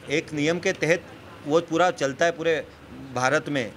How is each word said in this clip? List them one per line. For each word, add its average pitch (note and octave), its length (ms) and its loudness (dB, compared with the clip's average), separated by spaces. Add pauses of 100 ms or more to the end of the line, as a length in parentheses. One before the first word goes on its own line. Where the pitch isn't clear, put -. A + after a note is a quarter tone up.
एक D3+ 240 -2
नियम D3+ 260 0
के F#3 120 0
तहत E3+ 320 0 (420)
वो D3 140 4
पूरा E3+ 320 2
चलता C#3+ 340 0
है E3+ 60 4
पूरे D#3+ 340 0 (480)
भारत C3 360 2
में B2+ 280 -2